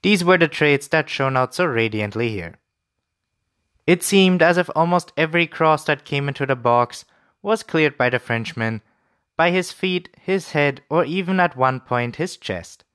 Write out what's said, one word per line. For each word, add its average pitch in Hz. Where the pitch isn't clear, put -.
These 190
were 180
the 165
traits 143
that 156
shone 135
out 127
so 180
radiantly 110
here. 92
It 175
seemed 185
as 170
if 180
almost 170
every 160
cross 156
that 147
came 143
into 143
the 131
box 120
was 214
cleared 156
by 123
the 123
Frenchman, 113
by 170
his 180
feet, 180
his 185
head, 143
or 160
even 180
at 175
one 127
point 120
his 170
chest. -